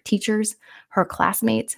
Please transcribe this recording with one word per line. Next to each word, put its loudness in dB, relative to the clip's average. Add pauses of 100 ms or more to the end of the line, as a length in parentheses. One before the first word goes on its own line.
teachers, 0 (340)
her 2
classmates, 0